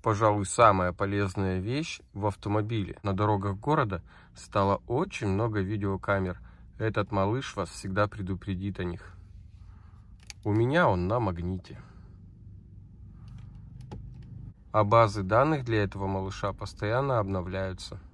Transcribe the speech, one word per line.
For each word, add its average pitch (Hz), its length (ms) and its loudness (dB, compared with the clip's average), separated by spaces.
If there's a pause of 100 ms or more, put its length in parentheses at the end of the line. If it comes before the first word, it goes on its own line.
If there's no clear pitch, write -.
Пожалуй, 104 440 4
самая 95 460 6
полезная 98 680 0
вещь 131 400 -4 (120)
в 101 140 -4
автомобиле. 107 760 -2
На 98 80 0
дорогах 101 440 2
города 120 460 0 (320)
стало 98 540 0
очень 131 400 0
много 104 320 2
видеокамер. 98 800 0 (380)
Этот 107 340 -2
малыш 104 420 0
вас 92 160 -4
всегда 104 380 0
предупредит 95 720 -4
о 90 40 -2
них. - 320 -8 (1300)
У 104 80 2
меня 131 360 6
он 90 180 2
на 120 140 2
магните. 90 580 -4 (3000)
А 107 100 4
базы 107 400 6
данных 131 420 4
для 110 200 2
этого 98 240 -4
малыша 95 440 -2
постоянно 117 680 -2
обновляются. 92 800 -4 (140)